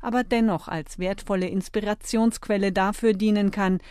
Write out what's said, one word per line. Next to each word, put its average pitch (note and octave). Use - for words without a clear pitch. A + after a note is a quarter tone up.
aber A#3+
dennoch A3
als -
wertvolle F#3
Inspirationsquelle G#3
dafür G#3
dienen G#3
kann, F#3+